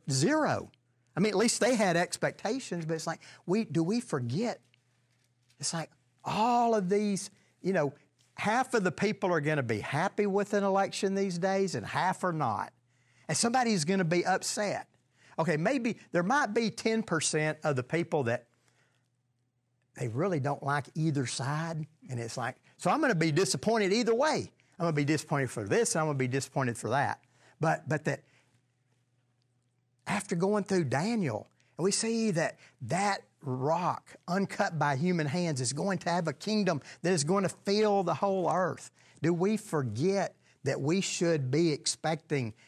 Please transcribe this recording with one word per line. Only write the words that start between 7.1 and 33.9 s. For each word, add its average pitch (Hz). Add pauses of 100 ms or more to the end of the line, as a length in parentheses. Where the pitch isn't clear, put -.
you 180
know, 151 (420)
half 247
of 220
the 180
people 202
are 165
gonna 147
be 113
happy 185
with 202
an 202
election 196
these 196
days 196
and 107
half 175
are 180
not. 135 (560)
And 151
somebody's 233
gonna 190
be 175
upset. 185 (500)
Okay, 160
maybe 226 (140)
there 175
might 254
be 233
ten 226
percent 156
of 147
the 123
people 170
that 117 (1500)
they 131
really 156
don't 139
like 143
either 151
side. 151 (220)
And 120
it's 117
like, 127 (200)
so -
I'm 180
gonna 247
be 160
disappointed 190
either 220
way. 277 (260)
I'm 170
gonna 170
be 147
disappointed 143
for 110
this 180
and 160
I'm 156
gonna 143
be 131
disappointed 127
for 107
that. 127 (380)
But, 156
but 147
that - (1800)
after 196
going 196
through 185
Daniel, 143 (300)
and 160
we 196
see 226
that 156 (240)
that 190 (180)
rock 143 (140)